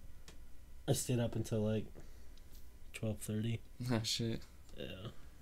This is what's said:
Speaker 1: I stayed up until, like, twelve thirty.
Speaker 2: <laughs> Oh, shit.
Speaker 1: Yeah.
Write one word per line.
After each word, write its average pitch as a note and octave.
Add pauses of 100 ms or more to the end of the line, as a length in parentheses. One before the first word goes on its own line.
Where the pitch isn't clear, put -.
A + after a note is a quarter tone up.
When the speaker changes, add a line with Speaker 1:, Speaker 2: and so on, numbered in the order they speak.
(880)
Speaker 1:
I A#2+
stayed A#2+
up A#2
until, A2+
like, G#2+ (1080)
twelve A2
thirty. A2+ (160)
Speaker 2:
<laughs> B2
Oh, A#2
shit. A#2 (380)
Speaker 1:
Yeah. - (560)